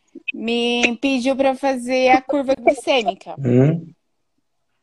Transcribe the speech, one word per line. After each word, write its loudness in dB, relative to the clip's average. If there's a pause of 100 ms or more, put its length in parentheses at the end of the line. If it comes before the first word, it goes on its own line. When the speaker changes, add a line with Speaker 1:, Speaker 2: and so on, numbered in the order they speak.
(320)
Speaker 1:
me -2
pediu 0
pra 0
fazer 0
a 4
curva -2
glicêmica. -2
Speaker 2:
Uhum. 2 (920)